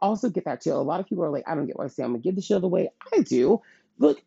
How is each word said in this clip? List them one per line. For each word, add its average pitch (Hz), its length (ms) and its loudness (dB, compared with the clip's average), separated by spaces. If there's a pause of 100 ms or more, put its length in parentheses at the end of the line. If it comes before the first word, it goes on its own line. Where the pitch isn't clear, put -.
also 214 260 0
get 180 180 -4
that 131 140 -6
too. 160 120 -2
A 135 100 0
lot 151 160 -2
of 190 80 -6
people 180 180 -4
are 151 60 -2
like, 143 180 -6
"I 165 60 -4
don't 147 120 -2
get - 120 -8
why - 80 -6
Sam 123 260 -4
would 117 100 -4
give 185 120 -2
the 190 80 -4
shield 190 220 0
away." 180 260 0 (220)
I 415 80 6
do. 139 420 4 (340)
Look, 143 300 4